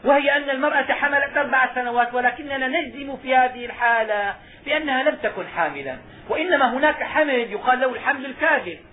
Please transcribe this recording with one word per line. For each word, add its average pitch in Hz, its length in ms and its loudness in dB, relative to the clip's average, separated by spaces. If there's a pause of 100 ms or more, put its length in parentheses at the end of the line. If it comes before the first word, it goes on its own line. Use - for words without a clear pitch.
وهي 285 320 4
أن 277 140 -2
المرأة 277 420 0
حملت 285 440 0
أربع 254 380 2
سنوات، 240 400 0
ولكننا 262 540 -2
نجزم 277 480 -4
في 262 180 -2
هذه 247 300 2
الحالة 220 720 0 (320)
بأنها 285 360 0
لم 294 200 -8
تكن 196 260 -4
حاملا، 143 500 -4 (300)
وإنما 285 440 2
هناك 302 300 0
حمل 262 500 0
يقال 247 280 2
له 262 120 2
الحمل 262 340 -4
الكاذب 254 520 0 (140)